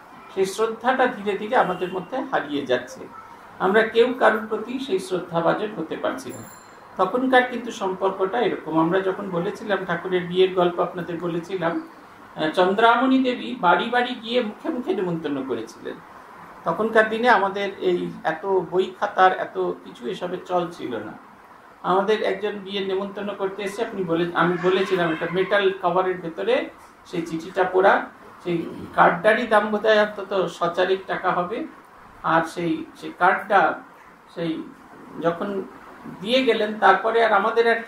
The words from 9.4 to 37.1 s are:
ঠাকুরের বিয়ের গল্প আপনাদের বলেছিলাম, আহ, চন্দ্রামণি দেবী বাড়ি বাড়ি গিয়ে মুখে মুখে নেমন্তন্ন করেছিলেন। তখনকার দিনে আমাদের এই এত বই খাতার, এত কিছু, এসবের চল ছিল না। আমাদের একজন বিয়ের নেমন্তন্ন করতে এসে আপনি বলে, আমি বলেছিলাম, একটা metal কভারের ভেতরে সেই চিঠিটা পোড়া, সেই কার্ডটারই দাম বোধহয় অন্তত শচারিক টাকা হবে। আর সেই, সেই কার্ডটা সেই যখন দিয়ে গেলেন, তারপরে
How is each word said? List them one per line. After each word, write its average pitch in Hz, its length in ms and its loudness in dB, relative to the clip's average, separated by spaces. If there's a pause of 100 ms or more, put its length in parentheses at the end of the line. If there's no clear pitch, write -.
ঠাকুরের 180 380 -2
বিয়ের 185 300 2
গল্প 175 260 2
আপনাদের 170 400 -4
বলেছিলাম, 170 680 -4 (480)
আহ, 156 140 -2
চন্দ্রামণি 233 680 4
দেবী 240 420 -2
বাড়ি 202 300 4
বাড়ি 247 240 0
গিয়ে 226 280 -2
মুখে 214 260 -8
মুখে 254 260 -2
নেমন্তন্ন 160 540 -2
করেছিলেন। 110 460 -8 (720)
তখনকার 214 440 2
দিনে 226 200 0
আমাদের 196 400 4 (100)
এই 180 320 0 (140)
এত - 220 -4
বই 185 540 0
খাতার, 185 380 4
এত 156 200 -6 (260)
কিছু, 226 240 -10
এসবের 180 380 -6
চল 175 240 0
ছিল 123 280 -6
না। - 140 -10 (720)
আমাদের 196 400 2
একজন 202 360 -2
বিয়ের 196 280 -6
নেমন্তন্ন 196 520 -4
করতে 196 240 -4
এসে 196 200 -4
আপনি 196 220 -4
বলে, 170 300 0
আমি 175 280 2
বলেছিলাম, 185 500 2
একটা 165 200 -4
metal 190 400 2 (100)
কভারের 180 380 0
ভেতরে 202 500 -2 (360)
সেই 170 160 -6
চিঠিটা 180 420 -2
পোড়া, 196 420 4 (380)
সেই 170 220 -2 (280)
কার্ডটারই 202 520 4
দাম 214 240 4
বোধহয় 214 320 4
অন্তত 196 440 -2
শচারিক 185 600 0
টাকা 175 240 -2
হবে। 185 360 -2 (560)
আর 165 200 2
সেই, 165 420 -4 (120)
সেই 156 220 -12
কার্ডটা 190 600 2 (540)
সেই 160 280 -4 (580)
যখন 190 420 -2 (580)
দিয়ে 247 240 2
গেলেন, 214 360 2
তারপরে 220 440 4